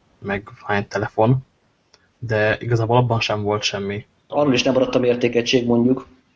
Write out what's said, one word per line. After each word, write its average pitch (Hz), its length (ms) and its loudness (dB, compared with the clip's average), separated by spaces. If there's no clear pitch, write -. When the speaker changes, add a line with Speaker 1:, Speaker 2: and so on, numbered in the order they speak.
Speaker 1:
meg 101 300 -8
hány 101 220 -2
telefon, 110 500 0
de 107 400 0
igazából 113 380 0
abban 117 220 2
sem 107 220 -2
volt 104 220 -2
semmi. 101 420 -6
Speaker 2:
Arról 147 260 0
is 120 100 0
nem 131 100 0
maradt 127 220 0
a 131 40 4
mértékegység, 120 640 0
mondjuk. 120 420 2